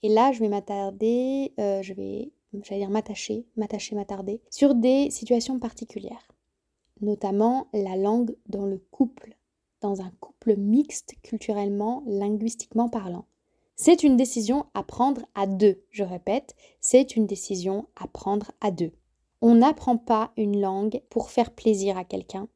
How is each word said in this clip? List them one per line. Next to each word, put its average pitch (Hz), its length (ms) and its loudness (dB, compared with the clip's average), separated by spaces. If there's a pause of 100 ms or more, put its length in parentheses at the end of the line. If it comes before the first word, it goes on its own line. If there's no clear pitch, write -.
Et 214 80 0
là, 233 220 6
je 240 80 -4
vais 220 100 0
m'attarder, 214 1080 -2
euh, 196 240 -2
je 190 100 -12
vais, 202 380 -10 (320)
j'allais 202 180 -8
dire 196 80 -6
m'attacher, 214 560 -6 (100)
m'attacher, 214 400 -8
m'attarder, 202 540 -8
sur 285 240 4
des 262 380 4
situations 240 480 -2
particulières. 226 760 -14 (680)
Notamment 208 720 0
la 196 240 -4
langue 214 400 0 (120)
dans 202 180 -6
le 196 140 -4 (100)
couple, - 480 -2 (440)
dans 196 200 -4
un 185 180 -12
couple - 360 -2
mixte 214 680 0
culturellement, 208 880 -4
linguistiquement 214 800 -2
parlant. 190 360 -8 (500)
C'est 339 280 6
une 269 140 6
décision 247 560 0
à 202 80 -6
prendre 247 400 -2 (140)
à 196 100 0
deux. 190 460 2
Je 202 120 -6
répète, 185 520 -6 (240)
c'est 254 360 4
une 220 120 2
décision 190 580 -6 (100)
à - 120 -16
prendre 202 520 -4
à 208 120 -2
deux. 165 200 -4 (500)
On 233 140 8
n'apprend 233 420 4
pas 226 400 0
une 202 240 0
langue 196 480 -2
pour - 220 -4
faire 233 200 0
plaisir 196 460 0
à 185 60 -8
quelqu'un. 190 520 -10